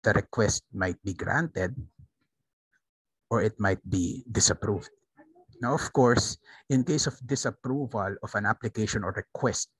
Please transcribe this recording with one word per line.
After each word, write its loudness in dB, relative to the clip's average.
The 4
request 0
might -2
be -4
granted -2
or 2
it -2
might 2
be -2
disapproved. 0
Now, 0
of -2
course, 6
in 4
case 0
of -6
disapproval -4
of -10
an 0
application -2
or -4
request -4